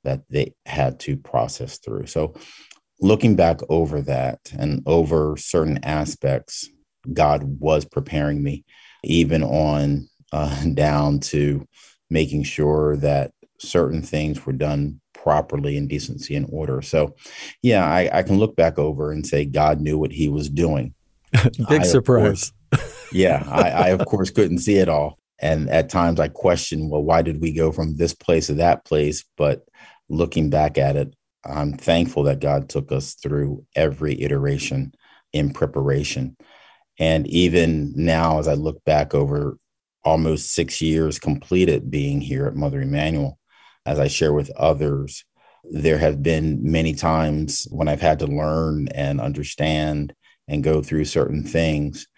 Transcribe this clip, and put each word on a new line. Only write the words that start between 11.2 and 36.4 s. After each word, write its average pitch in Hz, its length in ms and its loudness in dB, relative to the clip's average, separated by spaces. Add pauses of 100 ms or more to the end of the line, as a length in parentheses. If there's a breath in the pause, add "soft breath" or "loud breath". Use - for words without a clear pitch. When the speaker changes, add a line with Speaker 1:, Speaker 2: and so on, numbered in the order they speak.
Speaker 1:
to 71 440 -2 (440 soft breath)
making 76 340 0
sure 76 540 0
that 71 340 0 (280)
certain 78 420 0
things 76 440 -4
were 67 80 -4
done 73 460 -4 (140)
properly 73 600 -2
in 71 120 -4
decency - 480 -8
and 71 140 -4
order. 71 320 -4
So, 76 340 0 (460 loud breath)
yeah, 107 240 4
I, 85 340 2
I 95 40 4
can 98 160 2
look 107 160 0
back 82 240 2
over 76 320 -2
and 76 160 -6
say 73 180 0
God 76 360 2
knew 76 160 0
what 73 160 -2
he 76 160 0
was 73 200 -2
doing. 71 440 0 (380)
Speaker 2:
<laughs> - 0 -
Big 117 380 2
Speaker 1:
I, 151 60 6
of 156 100 4
Speaker 2:
surprise. 113 680 2 (180)
Speaker 1:
course, - 400 -4
yeah, 85 360 4
I, 73 220 2
I, 87 200 2
of 95 160 2
course, 95 260 -2
couldn't 87 280 2
see 101 180 2
it 90 120 4
all. 73 300 0 (200)
And 78 300 0
at 78 200 2
times 85 300 0
I 76 80 2
question, 80 640 -2
"Well, 76 140 -2
why 80 180 4
did 80 200 -2
we 80 120 -2
go 80 180 2
from 78 260 -4
this 82 160 0
place 82 340 0
to 76 80 -2
that 85 300 2
place?" 76 380 0 (140)
But 73 260 0 (460 soft breath)
looking 78 400 0
back 76 280 2
at 69 180 2
it, 71 180 -4 (320)
I'm 73 280 -4
thankful 82 500 0
that 69 160 2
God 69 280 -2
took 71 240 -6
us 67 220 -4
through 71 520 -4 (100)
every 76 460 0
iteration 71 720 -2 (400 soft breath)
in 71 200 0
preparation. 69 840 -2 (600 soft breath)